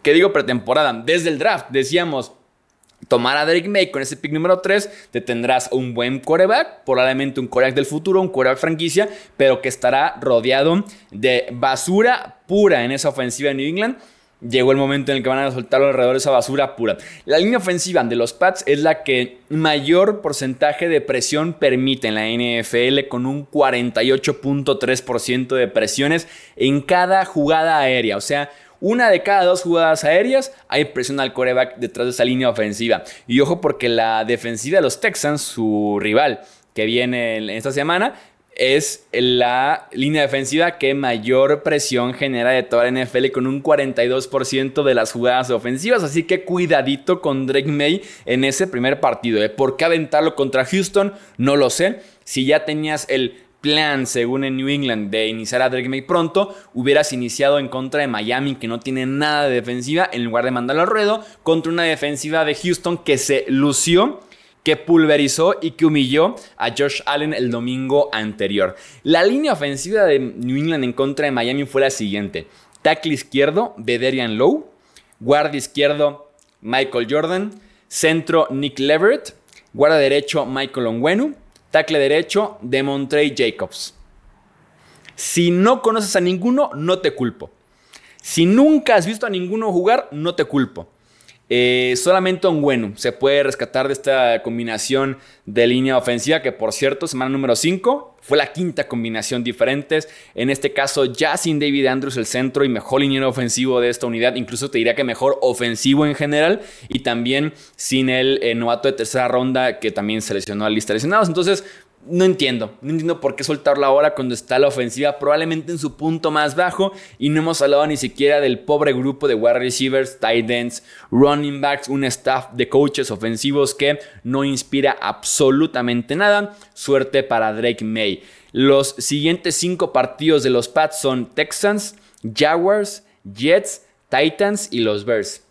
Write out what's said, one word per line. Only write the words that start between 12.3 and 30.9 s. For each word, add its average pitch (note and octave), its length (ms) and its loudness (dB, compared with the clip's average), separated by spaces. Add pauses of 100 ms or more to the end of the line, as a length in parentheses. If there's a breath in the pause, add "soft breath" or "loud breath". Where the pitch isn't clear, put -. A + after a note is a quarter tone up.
pura F#3 380 4
en B2+ 60 -2
esa C#3 180 -2
ofensiva C3 400 -4
de C#3 60 -2
New C3+ 120 -4
England". G#3+ 300 -4 (440 loud breath)
Llegó B2 300 2
el C3+ 60 4
momento C#3 340 0
en C3+ 60 0
el A#2+ 60 -4
que B2+ 60 0
van C3 80 0
a C#3 140 -2
soltar B2+ 320 0
alrededor B2+ 320 2
esa C3+ 160 0
basura C3 440 0
pura. A2 220 0 (280 loud breath)
La D3 120 2
línea G#3+ 220 2
ofensiva F3+ 440 0
de A#2 120 -2
los A#2+ 180 0
Pats - 320 0
es C#3+ 140 2
la D#3 240 2
que B2+ 340 0 (120)
mayor D#3+ 720 2
porcentaje D3 680 -2
de D#3 100 4
presión D3 540 -2
permite C3 540 0
en G#2+ 80 0
la G#2+ 120 -2
N A#2+ 300 -2
F A#2+ 300 0
L, C#3 200 0
con B2 200 -4
un C#3+ 180 -6
cuarenta B2 560 0
y B2+ 100 2
ocho C3+ 300 -2
punto C#3 380 -2
tres B2+ 240 0
por A#2+ 160 -4
ciento B2+ 340 -4
de B2 140 2
presiones C3+ 600 0 (280 loud breath)
en C#3 260 2
cada F3+ 420 2
jugada D#3+ 540 2
aérea. B2 400 0
O G2+ 40 -4
sea, C#3+ 280 -4 (300 loud breath)
una A3+ 320 2
de F3 100 4
cada G3 220 2
dos F3+ 180 2
jugadas E3 440 2
aéreas B3 460 2 (160 loud breath)
hay D3 180 0
presión C#3 340 -4